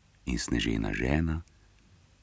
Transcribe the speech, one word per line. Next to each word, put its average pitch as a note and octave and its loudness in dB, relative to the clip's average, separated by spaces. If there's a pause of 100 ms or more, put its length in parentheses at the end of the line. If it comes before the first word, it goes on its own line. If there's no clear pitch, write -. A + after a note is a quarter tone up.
(260)
in B1+ -2
snežena A1 0
žena D#2 0 (800)